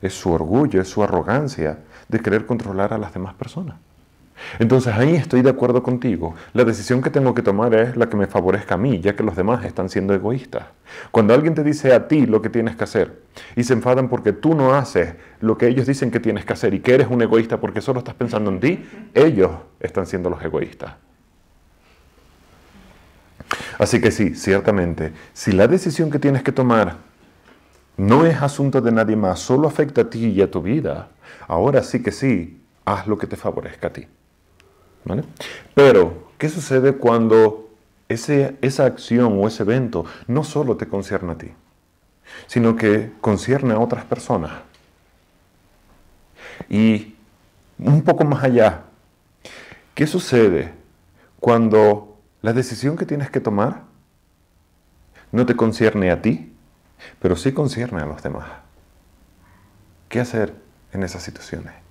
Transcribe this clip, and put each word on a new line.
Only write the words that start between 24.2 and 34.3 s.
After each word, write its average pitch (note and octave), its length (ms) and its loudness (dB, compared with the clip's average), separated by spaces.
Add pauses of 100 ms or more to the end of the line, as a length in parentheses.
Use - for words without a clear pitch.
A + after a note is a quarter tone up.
ciertamente, F2 800 -2 (200)
si - 200 -4
la F#2+ 140 4
decisión D#3+ 440 0
que C#3+ 80 -2
tienes C#3 240 0
que C#3 100 -2
tomar A2+ 440 0 (1000)
no A#2 300 4
es D3 160 2
asunto C#3 380 0
de A#2 120 0
nadie A2 240 2
más, F#2 220 0
solo C#3+ 300 0
afecta C#3+ 340 0
a A2+ 80 -2
ti A#2 180 -4
y G2 140 2
a F#2 80 2
tu F2+ 120 -6
vida, F#2+ 460 -4 (380)
ahora B2 360 0
sí - 200 -6
que G2 100 -4
sí, G2 480 -4 (240)
haz G2+ 220 -4
lo G#2+ 120 -2
que G#2+ 80 -6
te G2+ 100 -12
favorezca - 520 -8
a - 40 -8
ti. - 140 -18 (1000)